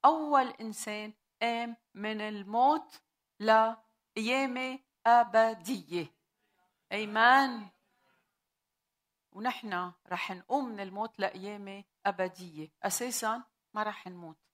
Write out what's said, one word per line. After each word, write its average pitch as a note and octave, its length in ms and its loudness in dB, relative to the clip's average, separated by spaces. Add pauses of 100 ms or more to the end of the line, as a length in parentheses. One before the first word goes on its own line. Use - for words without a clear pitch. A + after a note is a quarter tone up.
أول D4 440 4
إنسان G#3+ 640 -10 (300)
قام A#3 340 -2 (180)
من G#3+ 260 -6
الموت G#3+ 840 0 (380)
لقيامة A#3+ 1400 0 (280)
أبدية. A3 1000 2 (880)
أيمان. A3 760 4 (1600)
ونحن F#3+ 600 -6 (140)
رح F3+ 260 -6
نقوم B3 320 -2
من A3 160 -8
الموت G3+ 400 -8
لقيامة G3 640 -8 (220)
أبدية. F3+ 600 -6 (140)
أساساً A#3 600 -4 (320)
ما G#3+ 80 -4
رح G#3+ 240 -6
نموت. F3 300 -16 (160)